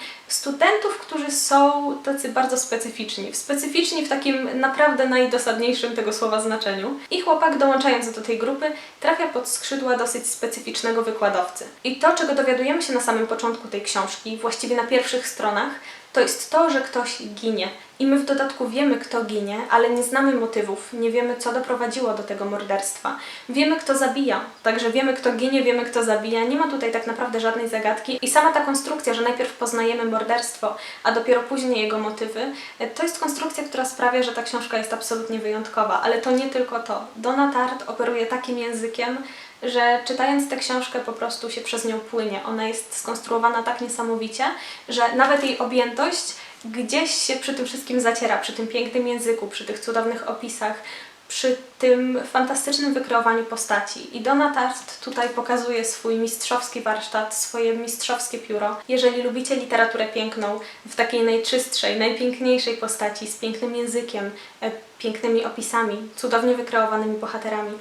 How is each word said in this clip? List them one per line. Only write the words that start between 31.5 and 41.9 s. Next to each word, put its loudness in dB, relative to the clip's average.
jego 0
motywy, -4
to -2
jest -2
konstrukcja, -2
która -4
sprawia, 2
że -2
ta -4
książka -4
jest -2
absolutnie -4
wyjątkowa. 0
Ale 2
to 2
nie 2
tylko -2
to. -6
Donna 2
Tartt 0
operuje 0
takim -4
językiem, -4
że 4
czytając 2
tę -2
książkę -2
po -6
prostu -6
się -6
przez -4
nią -2